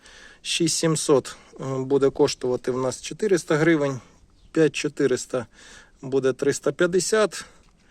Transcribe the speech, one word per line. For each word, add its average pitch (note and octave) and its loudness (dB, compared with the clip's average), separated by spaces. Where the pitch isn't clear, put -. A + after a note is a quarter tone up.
Шість - -2
сімсот, D#3 0
е, - -12
буде C3+ 2
коштувати B2+ 0
в B2 -2
нас C3 -4
чотириста E3+ -2
гривень, D3 0
п'ять D#3 4
чотириста B2+ -2
буде C3 0
триста C#3 -2
п'ятдесят, F3+ 0